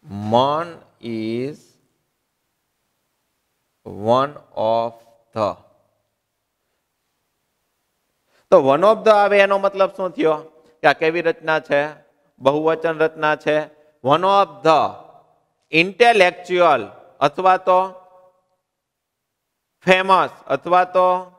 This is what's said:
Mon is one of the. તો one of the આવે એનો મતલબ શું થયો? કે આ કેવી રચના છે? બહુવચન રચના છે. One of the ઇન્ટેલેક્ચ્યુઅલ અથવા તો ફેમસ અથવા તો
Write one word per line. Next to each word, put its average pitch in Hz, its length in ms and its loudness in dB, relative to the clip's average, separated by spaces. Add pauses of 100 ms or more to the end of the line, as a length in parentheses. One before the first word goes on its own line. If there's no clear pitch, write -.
Mon 123 580 -2 (340)
is 117 580 -8 (2250)
one 117 520 -4 (200)
of 117 380 -2 (400)
the. 101 220 -4 (3000)
તો 185 100 6
one 139 220 2
of 202 200 2
the 214 80 4
આવે 202 280 2
એનો 196 200 2
મતલબ 196 360 -2
શું 185 160 -8
થયો? 160 240 -2 (460)
કે 151 60 2
આ 143 60 4
કેવી 160 280 -2
રચના 160 380 -4
છે? 147 340 -4 (460)
બહુવચન 156 600 -2
રચના 156 360 -2
છે. 151 300 -4 (380)
One 147 200 0
of 190 400 0
the 156 160 4 (920)
ઇન્ટેલેક્ચ્યુઅલ 180 1200 0 (280)
અથવા 185 380 0
તો 185 380 -2 (1900)
ફેમસ 185 440 2 (180)
અથવા 175 380 0
તો 180 540 -2